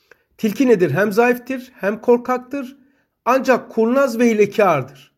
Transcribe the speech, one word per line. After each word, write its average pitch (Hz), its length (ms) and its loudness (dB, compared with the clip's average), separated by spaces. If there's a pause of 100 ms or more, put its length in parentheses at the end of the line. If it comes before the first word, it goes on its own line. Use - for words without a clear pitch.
(380)
Tilki 220 300 -2
nedir? 180 240 2
Hem 196 200 0
zayıftır, 247 640 -2
hem 214 260 -6
korkaktır. 247 760 -2 (480)
Ancak 240 460 0
kurnaz 233 480 0
ve 240 100 4
hilekardır. 202 880 0